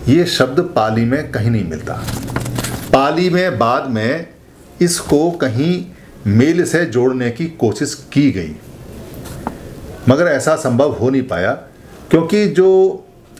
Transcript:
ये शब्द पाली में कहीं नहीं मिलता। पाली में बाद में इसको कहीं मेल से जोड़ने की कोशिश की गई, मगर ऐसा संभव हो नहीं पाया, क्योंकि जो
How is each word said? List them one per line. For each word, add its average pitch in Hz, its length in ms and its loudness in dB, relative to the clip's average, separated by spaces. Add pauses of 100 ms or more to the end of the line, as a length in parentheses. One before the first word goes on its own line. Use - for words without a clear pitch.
ये 165 160 4
शब्द 143 360 0
पाली 113 440 0
में 139 260 -2
कहीं 113 200 -2
नहीं 101 200 0
मिलता। - 240 -8 (1000)
पाली 156 380 2
में 180 280 0
बाद 123 320 0
में 123 360 -2 (540)
इसको 165 500 2
कहीं 165 560 -2 (400)
मेल 147 380 4
से 165 200 0
जोड़ने 123 460 0
की 139 160 -4
कोशिश 139 640 -4
की 139 180 4
गई, 80 260 -6 (1500)
मगर 147 180 4
ऐसा 156 300 2
संभव 135 360 2
हो 117 180 0
नहीं 135 120 0
पाया, 92 300 -2 (580)
क्योंकि 170 360 4
जो 190 580 4 (360)